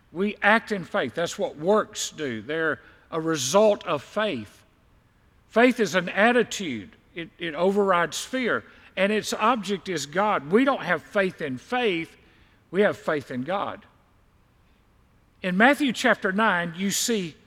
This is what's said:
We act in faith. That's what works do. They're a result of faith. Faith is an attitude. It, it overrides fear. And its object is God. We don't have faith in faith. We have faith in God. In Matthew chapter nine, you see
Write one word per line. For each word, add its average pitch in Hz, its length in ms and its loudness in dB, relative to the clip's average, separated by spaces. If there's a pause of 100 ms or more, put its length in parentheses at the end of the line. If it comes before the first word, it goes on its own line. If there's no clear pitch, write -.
(120)
We 196 300 -4
act 220 300 4
in 185 120 -4
faith. 156 300 -4
That's 165 240 -4
what 160 180 -4
works 180 540 0
do. 131 300 -6
They're 151 400 -4 (300)
a 165 100 -4
result 160 640 2
of 151 180 -4
faith. 170 600 -6 (840)
Faith 240 320 2
is 180 140 0
an 180 140 0
attitude. 185 800 0 (240)
It, 165 240 -12
it 170 160 -8
overrides 185 720 2
fear. 208 400 -2 (320)
And 196 140 2
its 214 220 -2
object 208 560 0
is 147 180 -4
God. 170 460 0
We 247 120 6
don't 247 180 0
have 165 200 -2
faith 190 400 -2
in 131 160 -6
faith. 190 580 -2 (540)
We 185 120 0
have 160 140 2
faith 151 340 -4
in 127 120 -8
God. 147 420 -6 (1600)
In 185 140 -2
Matthew 262 360 4
chapter 202 400 0
nine, 180 440 0
you 196 140 -2
see 185 440 -2 (120)